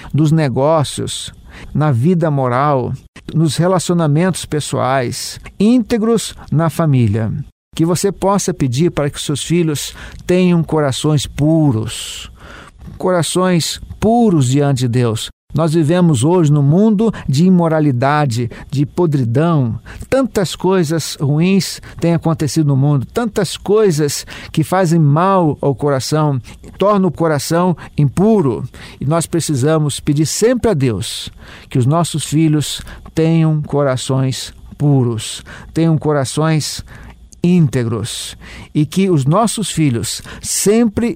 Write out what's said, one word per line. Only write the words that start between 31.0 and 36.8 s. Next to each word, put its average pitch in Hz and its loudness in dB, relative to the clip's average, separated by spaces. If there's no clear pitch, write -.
que 143 0
os 120 2
nossos 156 0
filhos 151 0
tenham 160 2
corações 131 -2
puros, 123 0
tenham 160 2
corações 151 -2